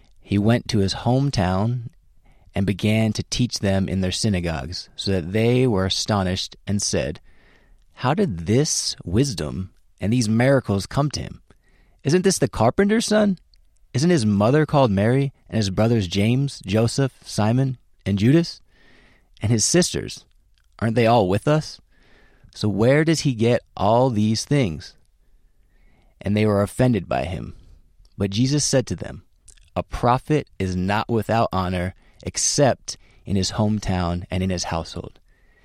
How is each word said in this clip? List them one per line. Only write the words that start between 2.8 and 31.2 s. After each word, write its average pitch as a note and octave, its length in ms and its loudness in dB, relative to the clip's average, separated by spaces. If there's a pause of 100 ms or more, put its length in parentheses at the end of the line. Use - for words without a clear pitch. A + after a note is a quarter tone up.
to - 120 -6
teach - 340 -4
them F#2+ 320 0
in F#2+ 100 -2
their F#2 100 -2
synagogues, E2+ 880 -4
so - 140 -6
that F#2 220 -4
they B2 340 2
were F#2+ 180 0
astonished F#2 720 -2 (100)
and G2+ 140 -2
said, E2 400 -4 (720)
"How C3 220 -2
did G#2+ 320 -2
this C3 580 0
wisdom F2+ 680 -2 (300)
and G2+ 100 -2
these A#2 200 2
miracles A#2 560 2
come C#3+ 240 -2
to - 100 -8
him? - 220 -12 (640)
Isn't F3+ 180 2
this F#3 160 2
the - 100 2
carpenter's G3+ 560 2
son? G#3 340 2 (560)
Isn't D3+ 160 2
his C3+ 160 4
mother A2+ 400 4
called C3+ 240 4
Mary, A#2+ 420 2 (160)
and G#2 80 -4
his G2+ 140 0
brothers G#2+ 360 2
James, A2+ 600 0
Joseph, A2+ 460 0 (120)
Simon, B2 540 0 (260)
and G2 140 0
Judas? C#3+ 420 2 (800)
And G#2 100 0
his A2 140 2
sisters, - 640 0 (520)
aren't A2+ 160 0
they A#2 120 4
all A2+ 200 4
with G2 220 0
us? D3+ 320 -2 (760)
So G#2+ 140 -4
where A#2+ 340 4
does D#3+ 180 0
he C#3+ 140 0
get A2+ 280 2 (120)
all A#2+ 360 2
these G#2+ 340 0
things?" G2+ 500 -2 (1300)
And G2+ 160 -2
they G#2+ 80 2
were G2+ 180 2
offended A2 460 0
by B1+ 160 -2
him. A#1+ 320 -10 (600)
But G2+ 120 -2
Jesus C3 320 0
said - 260 0
to F#2 80 -4
them, - 280 -12 (500)
"A F2+ 80 -4
prophet C3 680 -2 (100)
is F#2 180 -2
not G2 320 -2
without A2+ 420 0